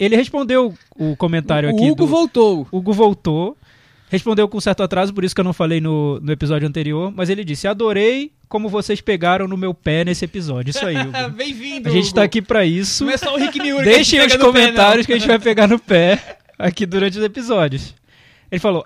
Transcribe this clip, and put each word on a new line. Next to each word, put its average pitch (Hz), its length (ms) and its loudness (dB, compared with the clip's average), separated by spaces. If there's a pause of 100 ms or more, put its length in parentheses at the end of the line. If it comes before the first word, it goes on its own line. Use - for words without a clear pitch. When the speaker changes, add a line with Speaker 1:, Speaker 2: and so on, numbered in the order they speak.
Speaker 1:
ele 208 160 2
respondeu 254 580 0 (240)
o 156 180 -2
comentário 160 540 -2
Speaker 2:
O 117 60 0
Speaker 1:
aqui 214 80 2
Speaker 2:
Hugo 302 100 4
Speaker 1:
do 339 120 2
Speaker 2:
voltou. 233 680 2
Speaker 1:
Hugo 185 220 -2
voltou. 196 600 0 (540)
Respondeu 208 400 0
com 208 120 -6
certo 196 240 -2
atraso, 190 280 -2
por 196 120 -4
isso 185 100 -4
que - 60 -2
eu 185 40 0
não 180 80 -2
falei 165 280 -2
no, 151 400 -2
no 147 120 -6
episódio 151 340 -2
anterior, 151 480 -4
mas 185 140 -4
ele 202 160 -4
disse: 151 220 -8
"Adorei 220 640 0 (180)
como 214 200 -4
vocês 202 320 -4
pegaram 185 480 0
no 190 80 -6
meu 185 180 -4
pé 165 300 -2
nesse 175 200 -4
episódio." 147 460 -8
Isso 269 160 -4
aí, 165 100 -2
Hugo. 135 140 -4 (120)
Speaker 2:
<laughs> 240 140 -8
Bem-vindo, 269 520 -8
Speaker 1:
A 156 40 0
gente 180 140 2
Speaker 2:
Hugo. - 80 -6
Speaker 1:
tá 220 80 4
aqui 220 180 0
pra 202 240 0
isso. 185 400 -2
Speaker 2:
Não 277 80 0
é 269 40 0
só 277 180 -4
o - 20 -2
Rick 285 240 -2
Miura 277 220 -2
que 269 80 4
Speaker 1:
Deixem 294 300 4
Speaker 2:
a - 20 6
gente 254 140 4
Speaker 1:
os - 0 -
Speaker 2:
pega 269 100 4
no 247 60 8
pé, 254 100 4
Speaker 1:
comentários 226 360 4
Speaker 2:
não. 233 80 0
Speaker 1:
que - 60 0
a 240 60 2
gente 220 80 -2
vai 226 140 4
pegar 220 260 4
no 226 140 4
pé 180 580 2 (180)
aqui 180 300 -2
durante 190 320 -2
os 214 60 0
episódios. 208 680 -2 (560)
Ele 180 120 -6
falou: 180 260 0